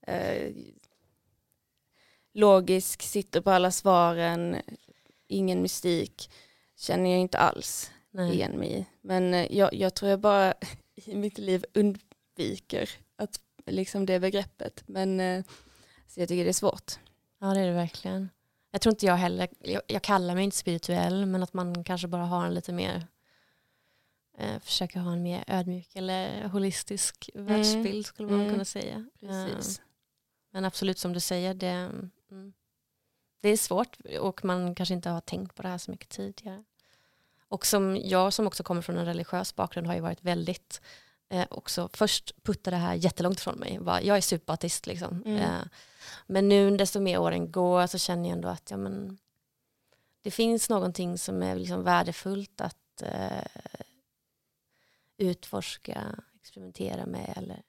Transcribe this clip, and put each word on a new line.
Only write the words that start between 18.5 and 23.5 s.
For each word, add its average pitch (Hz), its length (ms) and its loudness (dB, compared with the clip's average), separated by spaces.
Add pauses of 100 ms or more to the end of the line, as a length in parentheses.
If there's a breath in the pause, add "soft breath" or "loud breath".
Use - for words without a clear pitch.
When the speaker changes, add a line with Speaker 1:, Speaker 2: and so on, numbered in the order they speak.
Speaker 2:
Jag 202 100 -2
tror 226 120 6
inte 208 140 2
jag 180 100 6
heller, 180 320 0 (140)
jag, 190 240 -4
jag 208 160 -4
kallar 180 320 2
mig 185 100 2
inte 202 120 0
spirituell, 180 680 0
men 185 160 0
att 180 100 -6
man 175 320 -4
kanske 180 240 -4
bara 175 180 -2
har 175 200 0
en 175 80 -2
lite 175 180 -6
mer, 175 340 -4 (1300)